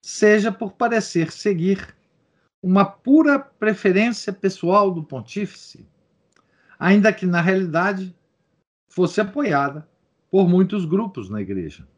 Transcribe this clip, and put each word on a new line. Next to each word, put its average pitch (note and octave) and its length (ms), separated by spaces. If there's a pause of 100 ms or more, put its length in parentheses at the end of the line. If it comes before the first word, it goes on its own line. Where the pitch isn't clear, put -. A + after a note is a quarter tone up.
seja G#3+ 460
por G3+ 220
parecer A3 580
seguir F#3+ 640 (680)
uma F#3+ 240
pura C#4 540
preferência G#3+ 920
pessoal F#3+ 600
do E3+ 120
pontífice, - 840 (880)
ainda G3+ 340
que, - 140
na F3 160
realidade, F#3+ 760 (760)
fosse F3+ 280
apoiada D#3 720 (400)
por F#3+ 180
muitos F#3 380
grupos D#3 440
na G#2 120
igreja. F2+ 460 (100)